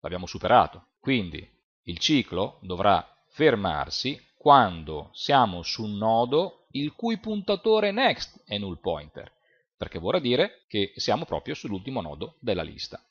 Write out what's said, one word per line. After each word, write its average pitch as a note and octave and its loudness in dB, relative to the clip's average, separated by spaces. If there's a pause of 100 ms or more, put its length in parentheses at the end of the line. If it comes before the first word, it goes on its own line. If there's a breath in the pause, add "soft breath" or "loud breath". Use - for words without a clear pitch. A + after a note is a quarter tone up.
L'abbiamo F2 -8
superato. - 2 (100)
Quindi F2+ -2 (360)
il E2+ -8
ciclo A2 0
dovrà F#2 2 (260)
fermarsi G#2 0 (140)
quando E2 4
siamo A2 2
su - -8
un G#2 -6
nodo A#2+ 0
il C#3+ -4
cui A3+ -4
puntatore G#3 0
next - -2
è G#2 -6
null F#2+ -6
pointer, D2+ -8 (420)
perché F2 -10
vorrà F#2+ -2
dire C3+ -2
che G2+ -2
siamo C3 -2
proprio B2 -6
sull'ultimo A2 -8
nodo D2 -10
della G2 -4
lista. - -12